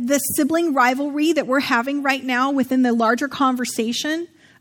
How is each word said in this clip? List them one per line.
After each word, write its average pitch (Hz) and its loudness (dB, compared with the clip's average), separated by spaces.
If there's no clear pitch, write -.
the 277 2
sibling 311 0
rivalry 277 2
that 285 -2
we're 262 2
having 269 -2
right 277 0
now 262 0
within 262 2
the 240 4
larger 233 0
conversation 262 -2